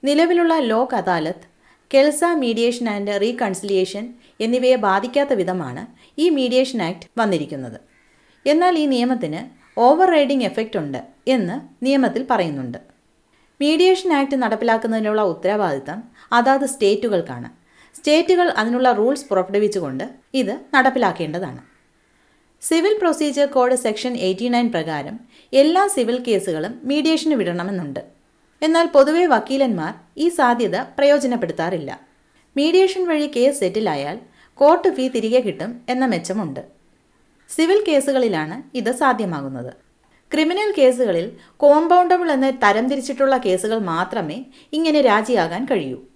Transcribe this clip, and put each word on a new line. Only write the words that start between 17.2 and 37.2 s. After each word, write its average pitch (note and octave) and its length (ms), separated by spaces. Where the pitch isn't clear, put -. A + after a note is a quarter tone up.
സ്റ്റേറ്റുകൾ E4+ 520
അതിനുള്ള A#3+ 440
റൂൾസ് A#3+ 360
പുറപ്പെടുവിച്ചുകൊണ്ട് G3 840
ഇത് B3 260
നടപ്പിലാക്കേണ്ടതാണ്. F3+ 960
സിവിൽ F#4 360
പ്രൊസീജിയർ D4+ 480
കോഡ് B3+ 300
സെക്ഷൻ A#3+ 400
എയ്റ്റി F#3+ 320
നയൻ A#3+ 220
പ്രകാരം D#3+ 500
എല്ലാ D#4+ 340
സിവിൽ B3 320
കേസുകളും G3 680
മീഡിയേഷന് D#4 500
വിടണമെന്നുണ്ട്. F3 680
എന്നാൽ E4 240
പൊതുവെ D#4+ 400
വക്കീലന്മാർ A3 680
ഈ E4 120
സാധ്യത A#3+ 480
പ്രയോജനപ്പെടുത്താറില്ല. A#3 1200
മീഡിയേഷൻ F#4 520
വഴി D4+ 180
കേസ് C#4 340
സെറ്റിലായാൽ F3 580
കോർട്ട് E4+ 340
ഫീ C4 200
തിരികെ A#3 320
കിട്ടും A3 480
എന്ന B3+ 180
മെച്ചമുണ്ട്. F#3+ 540